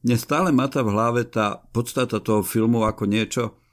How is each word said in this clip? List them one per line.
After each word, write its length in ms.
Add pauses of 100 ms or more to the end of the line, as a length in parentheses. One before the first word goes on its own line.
Mne 140
stále 340
mata 300
v 120
hlave 340
tá 340 (100)
podstata 500
toho 220
filmu 420
ako 220
niečo. 380 (300)